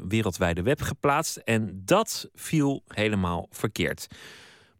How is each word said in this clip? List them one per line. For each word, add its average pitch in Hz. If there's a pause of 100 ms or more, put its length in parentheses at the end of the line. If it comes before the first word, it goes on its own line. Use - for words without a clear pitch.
wereldwijde 92
web 123
geplaatst. -
En 107
dat -
viel 139
helemaal 95
verkeerd. - (720)